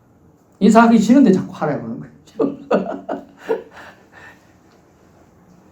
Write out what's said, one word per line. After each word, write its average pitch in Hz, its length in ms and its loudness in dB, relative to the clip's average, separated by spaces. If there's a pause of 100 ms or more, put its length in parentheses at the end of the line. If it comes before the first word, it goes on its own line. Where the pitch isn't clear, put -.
(600)
인사하기 226 380 4
싫은데 233 340 4
자꾸 - 200 -4
하라고 131 300 -8
그러는 117 180 -12
거예요. - 120 -20 (1040)
<laughs> - 40 -20 (2500)